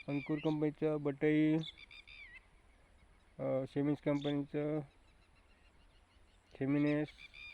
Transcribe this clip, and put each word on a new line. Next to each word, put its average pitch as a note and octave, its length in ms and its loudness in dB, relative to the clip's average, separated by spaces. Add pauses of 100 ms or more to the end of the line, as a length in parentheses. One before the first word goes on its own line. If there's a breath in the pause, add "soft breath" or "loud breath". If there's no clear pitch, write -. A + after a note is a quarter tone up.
अंकुर C#3+ 360 -2
कंपनीचं D3+ 580 0
बटई, D3+ 520 4 (1800)
अ, C3+ 320 -2
सेमिन्स C#3+ 340 0
कंपनीचं D3 760 -2 (1800)
सेमिनेस, D3 500 2 (460)